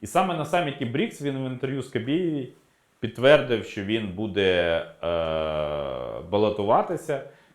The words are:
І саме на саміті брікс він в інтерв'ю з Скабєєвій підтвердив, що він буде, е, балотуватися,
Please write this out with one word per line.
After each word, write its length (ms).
І 60
саме 300
на 80
саміті 400
брікс 380
він 220
в 20
інтерв'ю 360
з 60
Скабєєвій 640
підтвердив, 640
що 200
він 280
буде, 640
е, 40
балотуватися, 1000